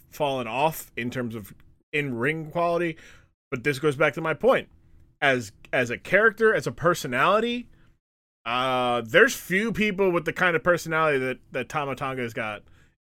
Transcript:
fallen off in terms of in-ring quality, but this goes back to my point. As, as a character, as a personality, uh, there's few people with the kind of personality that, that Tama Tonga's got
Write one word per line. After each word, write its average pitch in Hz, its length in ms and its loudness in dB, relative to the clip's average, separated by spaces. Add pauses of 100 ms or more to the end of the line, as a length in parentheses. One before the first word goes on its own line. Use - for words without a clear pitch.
(120)
fallen 135 360 -2
off 139 500 0
in 117 120 -4
terms 120 260 -6
of 107 180 -12 (400)
in-ring 147 580 -2
quality, 170 460 0 (540)
but 123 120 -6
this 139 160 0
goes 147 160 2
back 151 200 2
to 165 60 -6
my 160 120 -2
point. 196 340 2 (540)
As, 127 320 2 (180)
as 127 180 0
a 117 80 -6
character, 214 560 4
as 151 140 -2
a 139 40 -4
personality, 175 960 0 (800)
uh, 123 600 0
there's 180 280 4
few 208 380 -2
people 190 400 0
with 170 140 0
the 160 80 -2
kind 180 220 2
of 156 80 -2
personality 160 560 2
that, 131 180 -4 (160)
that 165 160 -6
Tama 139 260 -4
Tonga's 131 380 -6
got 107 280 -8 (420)